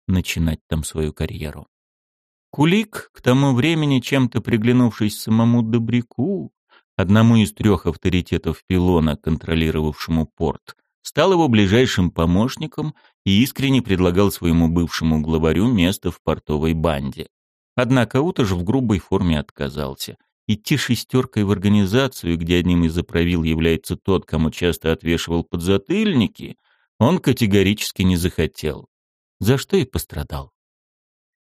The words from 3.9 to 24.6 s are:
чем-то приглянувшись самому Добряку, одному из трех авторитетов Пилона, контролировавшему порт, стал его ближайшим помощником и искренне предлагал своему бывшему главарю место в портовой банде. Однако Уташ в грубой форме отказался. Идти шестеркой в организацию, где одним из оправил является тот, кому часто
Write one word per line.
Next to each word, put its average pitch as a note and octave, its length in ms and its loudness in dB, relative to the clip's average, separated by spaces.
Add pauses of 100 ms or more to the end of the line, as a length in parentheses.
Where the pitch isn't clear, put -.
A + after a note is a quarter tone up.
чем-то B2+ 420 0
приглянувшись A#2 800 0
самому A#2 420 2
Добряку, A#2+ 880 -2 (440)
одному G#2+ 380 4
из A2 180 4
трех G2+ 340 0
авторитетов E2+ 840 -2
Пилона, F2 480 2
контролировавшему D#2+ 1120 -2
порт, - 500 -8 (260)
стал F3 300 0
его E3 160 2
ближайшим G#2 640 2
помощником A#2 840 -2 (300)
и G3 180 4
искренне C3 400 0
предлагал F2+ 480 2
своему E2 380 2
бывшему D#2+ 520 0
главарю D#2+ 460 0
место F#2 460 0
в - 100 -18
портовой D#2 500 -2
банде. D2+ 540 -4 (480)
Однако B2+ 480 0
Уташ D3+ 300 -2
в F2+ 100 -2
грубой A2 380 0
форме F2 400 -2
отказался. C#2 800 -10 (280)
Идти G#2+ 300 -2
шестеркой B2+ 640 -2
в G2 80 0
организацию, G2+ 880 0
где F2 200 0
одним F2 260 2
из E2 120 -2
оправил E2+ 460 0
является D#2+ 540 -2
тот, F#2 280 -2
кому D#2 280 -2
часто E2 400 -2